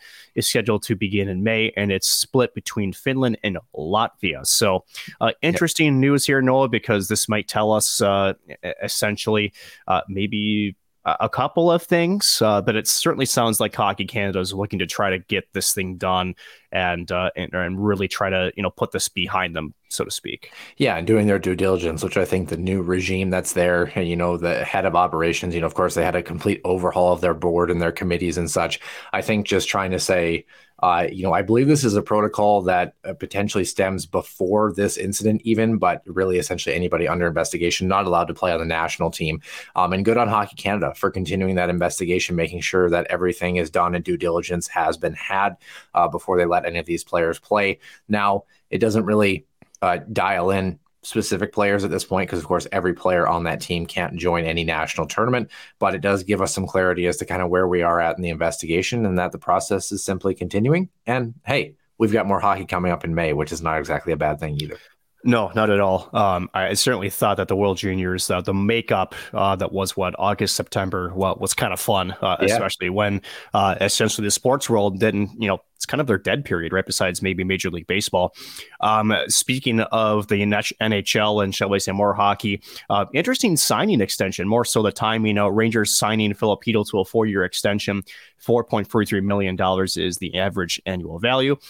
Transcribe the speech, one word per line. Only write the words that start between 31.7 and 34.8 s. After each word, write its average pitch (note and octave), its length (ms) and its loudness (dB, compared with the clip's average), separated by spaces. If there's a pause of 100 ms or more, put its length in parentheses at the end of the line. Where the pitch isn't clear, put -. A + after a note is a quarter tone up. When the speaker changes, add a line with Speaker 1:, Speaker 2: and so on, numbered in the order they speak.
Speaker 2:
is G#2 100 4
a G2+ 80 2
protocol G#2 600 2
that, F2+ 400 2
uh, F#2+ 120 -8
potentially G2+ 500 -2
stems F#2+ 400 -2
before G2 680 0
this G2+ 240 0